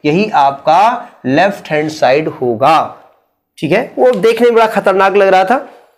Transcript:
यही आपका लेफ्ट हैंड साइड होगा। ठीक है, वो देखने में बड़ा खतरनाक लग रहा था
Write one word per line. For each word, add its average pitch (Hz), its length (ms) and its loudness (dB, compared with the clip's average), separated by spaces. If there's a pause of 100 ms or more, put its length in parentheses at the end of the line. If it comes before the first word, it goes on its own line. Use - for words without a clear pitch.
यही 185 240 0
आपका 160 800 0 (160)
लेफ्ट 160 420 -2
हैंड 156 220 -4
साइड 151 380 0
होगा। 131 500 0 (800)
ठीक - 140 -6
है, 247 260 -2
वो 254 140 4
देखने 226 360 2
में 233 80 2
बड़ा 226 120 4
खतरनाक 196 480 0
लग 196 120 4
रहा 185 160 2
था 233 140 0 (400)